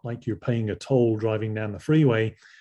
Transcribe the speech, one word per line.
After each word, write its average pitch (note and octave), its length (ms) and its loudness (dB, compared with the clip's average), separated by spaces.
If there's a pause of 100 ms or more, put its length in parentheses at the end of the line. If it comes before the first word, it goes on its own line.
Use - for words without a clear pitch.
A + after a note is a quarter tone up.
like A#2 200 -8
you're G#2+ 120 -4
paying A2+ 340 -2
a G2 60 -4
toll A#2+ 400 2
driving G#2+ 360 -2
down G#2+ 200 -6
the G#2 80 -12
freeway, A#2+ 560 2 (240)